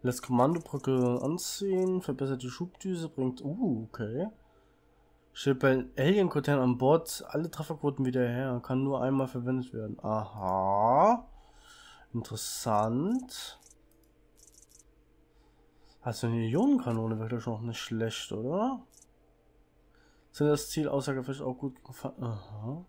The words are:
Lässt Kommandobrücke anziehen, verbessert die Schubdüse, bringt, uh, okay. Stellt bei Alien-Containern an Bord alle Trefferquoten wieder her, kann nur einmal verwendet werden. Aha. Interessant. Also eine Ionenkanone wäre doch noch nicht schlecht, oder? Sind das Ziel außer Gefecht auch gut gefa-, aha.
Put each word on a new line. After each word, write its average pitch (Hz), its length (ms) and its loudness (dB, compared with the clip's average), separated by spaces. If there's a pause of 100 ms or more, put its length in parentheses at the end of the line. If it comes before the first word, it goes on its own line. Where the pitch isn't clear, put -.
Lässt 127 220 -2
Kommandobrücke 131 1000 2
anziehen, 185 760 0
verbessert 135 420 -4
die 127 60 -6
Schubdüse, 175 580 -6
bringt, 127 340 -2
uh, 143 460 -2
okay. 123 400 -4 (1040)
Stellt 135 280 0
bei 131 260 4 (100)
Alien-Containern 147 680 4
an 123 160 4
Bord 151 520 2
alle 165 200 -2
Trefferquoten 147 560 -2
wieder 127 220 2
her, 123 340 -2
kann 131 220 0
nur 139 180 0
einmal 135 280 2
verwendet 127 440 -4
werden. 110 300 -8
Aha. 107 1200 4 (880)
Interessant. 117 1500 -2 (2500)
Also 120 260 -4
eine 117 180 0
Ionenkanone 120 720 2
wäre 110 120 -6
doch 120 160 -4
noch 110 160 -4
nicht 117 180 -6
schlecht, - 540 -4
oder? 190 480 -2 (1500)
Sind 147 160 2
das 147 200 2
Ziel 147 200 -2
außer 139 240 0
Gefecht 131 280 -6
auch 127 120 -2
gut 131 280 -8
gefa-, - 400 -12
aha. 113 680 -8